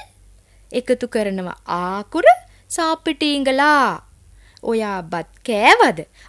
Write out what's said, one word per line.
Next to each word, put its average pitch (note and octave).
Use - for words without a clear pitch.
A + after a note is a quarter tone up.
එකතු B3
කරනවා G3
ආකුර G3
සාපිටීංගලා. C#4+
"ඔයා G#3+
බත් E3
කෑවද?" B3